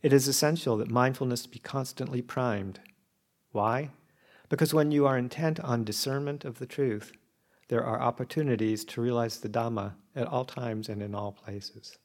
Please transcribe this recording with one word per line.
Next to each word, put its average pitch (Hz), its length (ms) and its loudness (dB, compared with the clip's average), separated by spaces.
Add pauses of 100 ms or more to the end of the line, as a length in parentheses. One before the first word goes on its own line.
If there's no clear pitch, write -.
It 139 120 6
is 135 140 8
essential 143 500 2
that 120 140 -2
mindfulness 123 560 2
be - 120 -16
constantly 131 600 -6
primed. 107 580 -4 (720)
Why? 117 400 0 (560)
Because 151 280 2
when 151 160 6
you 143 160 6
are 131 100 4
intent 156 420 -2
on 120 240 0
discernment 139 640 -4
of 117 140 -10
the 123 80 -8
truth, 117 460 -2 (540)
there 117 160 0
are 113 160 -2
opportunities 120 880 0
to - 160 -6
realize 117 380 0
the 107 100 -8
Dhamma 107 460 -2 (200)
at 123 120 -2
all 131 180 -2
times 113 420 -6
and 104 140 -6
in 101 140 -6
all 101 160 -4
places. - 720 -14